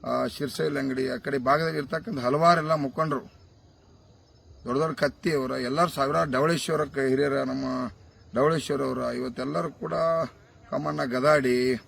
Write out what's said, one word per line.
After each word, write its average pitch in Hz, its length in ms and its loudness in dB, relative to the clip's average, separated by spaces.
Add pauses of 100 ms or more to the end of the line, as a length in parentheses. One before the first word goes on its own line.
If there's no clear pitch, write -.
ಆ, 127 220 0
ಶಿರ್ಸೈಲ್ 147 500 -4
ಅಂಗಡಿ, 131 320 -2
ಆ 127 80 -4
ಕಡೆ 139 220 -4
ಭಾಗದಲ್ಲಿ 156 400 2
ಇರ್ತಕ್ಕಂಥ 160 400 -6
ಹಲವಾರೆಲ್ಲ 156 560 4
ಮುಖಂಡರು, 147 460 0 (1400)
ದೊಡ್ಡ 127 160 0
ದೊಡ್ಡ 160 160 0
ಕತ್ತಿ 156 360 0
ಅವರ, 131 180 0
ಎಲ್ಲರೂ 131 380 0
ಸಾವಿರಾರು, 147 420 0
ಢವಳೇಶ್ವರ 151 540 2
ಕ-, 139 140 -6
ಹಿರಿಯರ, 135 440 2
ನಮ್ಮ 131 480 -4 (460)
ಢವಳೇಶ್ವರ 143 460 0
ಅವರ, 127 160 -2
ಇವತ್ತೆಲ್ಲರೂ 127 720 -4
ಕೂಡ 165 240 -8 (760)
ಕಮ್ಮಣ್ಣ 151 340 -2
ಗದಾಡಿ 127 720 4 (140)